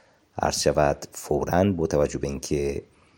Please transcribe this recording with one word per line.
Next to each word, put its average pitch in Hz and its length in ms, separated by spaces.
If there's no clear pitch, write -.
عرض - 220
شود 71 520
فوراً 87 600
با 80 140
توجه 73 320
به 71 100
اینکه 71 540